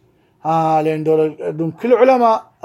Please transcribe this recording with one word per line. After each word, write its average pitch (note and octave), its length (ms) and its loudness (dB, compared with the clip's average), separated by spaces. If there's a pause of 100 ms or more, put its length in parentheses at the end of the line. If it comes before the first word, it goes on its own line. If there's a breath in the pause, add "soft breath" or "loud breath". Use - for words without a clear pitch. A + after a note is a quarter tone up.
(460)
آه، D#3+ 360 0
لأن D#3 220 -2
دول، D#3 340 0 (200)
دول D#3+ 240 -4
كل B3 120 0
علماء. A#3+ 500 2 (220)